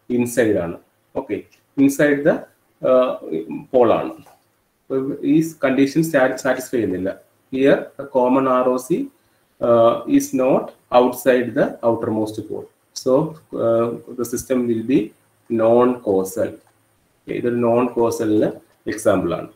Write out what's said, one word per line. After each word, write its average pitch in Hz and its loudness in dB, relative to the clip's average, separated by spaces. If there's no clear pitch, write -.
Inside 120 0
ആണ്. 87 -4
Okay, 101 -8
inside 143 4
the, 160 2
ആഹ്, - 0
pole 117 4
ആണ്. 76 -2
അപ്പൊ - -10
ഈ 160 2
condition 135 2
സാറ്റിസ്ഫൈ 131 0
ചെയ്യുന്നില്ല. 92 -4
Here 139 4
the - -12
common 131 0
ആർ 127 2
ഒ 127 0
സി, 202 -4
ആഹ്, 117 2
is 139 0
not 147 2
outside 127 0
the 151 2
outermost 110 -4
pole. 98 -10
So, 156 0
uh, 117 0
the 123 -6
system 123 -4
will 113 -2
be 131 0
non-causal. 113 2
ഓക്കെ, - -18
ഇതൊരു 120 -2
നോൺ 120 2
കോസലിന് 113 0
example 92 0
ആണ്. 80 -10